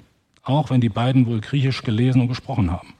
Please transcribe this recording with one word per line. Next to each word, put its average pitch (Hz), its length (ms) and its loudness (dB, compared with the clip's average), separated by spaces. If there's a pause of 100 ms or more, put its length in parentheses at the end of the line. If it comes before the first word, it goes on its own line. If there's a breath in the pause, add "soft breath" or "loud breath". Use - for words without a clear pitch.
(420)
Auch 143 280 -2
wenn 131 100 2
die 117 80 4
beiden 123 380 2
wohl 113 160 -2
Griechisch 135 400 -2
gelesen 123 400 2
und 120 60 0
gesprochen 120 420 -2
haben. - 300 -8